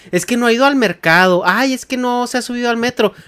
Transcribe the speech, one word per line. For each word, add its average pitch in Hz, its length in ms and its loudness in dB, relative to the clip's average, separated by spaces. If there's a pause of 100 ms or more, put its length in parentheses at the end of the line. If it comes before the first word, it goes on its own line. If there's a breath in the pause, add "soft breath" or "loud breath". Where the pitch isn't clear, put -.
(120)
es 175 140 -2
que 240 120 -2
no 240 100 0
ha 226 60 2
ido 240 120 2
al 285 100 2
mercado, 180 720 2
ay, 240 280 0
es 254 120 -8
que 262 120 -6
no 247 300 -2
se 247 120 -4
ha - 20 -6
subido 240 280 -6
al 233 80 -2
metro", 233 360 -2 (140 soft breath)